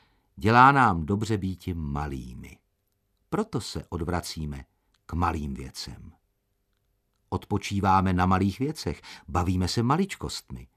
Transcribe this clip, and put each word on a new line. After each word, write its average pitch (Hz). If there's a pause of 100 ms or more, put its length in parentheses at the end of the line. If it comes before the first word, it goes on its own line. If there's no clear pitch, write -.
(360)
dělá 123
nám 107
dobře 104
býti 92
malými. 69 (720)
Proto 165
se -
odvracíme 80 (400)
k -
malým 82
věcem. 65 (1160)
Odpočíváme 95
na 90
malých 95
věcech, 131 (260)
bavíme 90
se 117
maličkostmi. 120